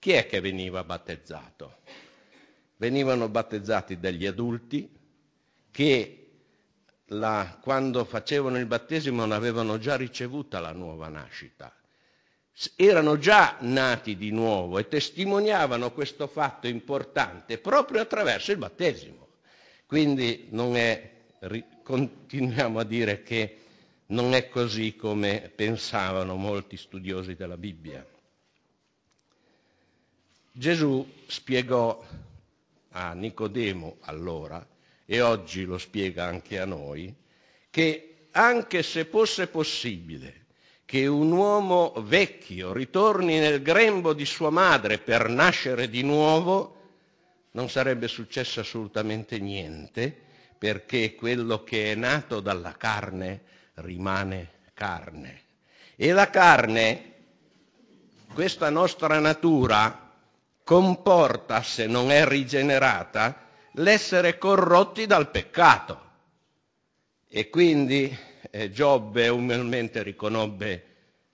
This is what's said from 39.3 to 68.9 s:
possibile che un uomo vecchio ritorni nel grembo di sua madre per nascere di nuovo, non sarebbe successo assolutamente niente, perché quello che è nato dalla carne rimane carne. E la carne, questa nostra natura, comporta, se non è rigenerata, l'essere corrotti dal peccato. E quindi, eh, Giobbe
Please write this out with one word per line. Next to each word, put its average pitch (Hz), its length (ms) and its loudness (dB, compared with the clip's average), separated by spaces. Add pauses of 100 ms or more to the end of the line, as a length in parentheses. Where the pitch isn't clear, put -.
possibile 87 1000 -8 (420)
che 135 180 0
un 147 240 2
uomo 185 680 2
vecchio 101 760 -2
ritorni 180 640 2
nel 151 220 2
grembo 180 540 4
di 143 100 -6
sua 156 240 -2
madre 147 480 4
per 113 320 0
nascere 127 640 2
di 123 120 -4
nuovo, 156 760 2 (720)
non 123 180 -6
sarebbe 127 400 -2
successo 120 520 -8
assolutamente 107 800 -6
niente, 98 800 -8 (400)
perché 107 580 -2
quello 117 480 -4
che 107 300 -4
è - 20 -4
nato 120 460 -4
dalla 90 320 -6
carne 98 680 -6 (320)
rimane 92 760 -6 (220)
carne. 80 680 -12 (520)
E 151 180 2
la 196 180 4
carne, 117 840 6 (1200)
questa 165 380 -2
nostra 160 480 2
natura, 135 960 2 (500)
comporta, 170 960 4
se 113 240 -4
non 123 240 2
è 147 160 8
rigenerata, 131 1200 0 (260)
l'essere 175 640 2
corrotti 190 680 4
dal 175 240 4
peccato. 117 760 4 (1200)
E - 220 -4
quindi, 139 640 2 (340)
eh, 104 200 -6
Giobbe 117 580 2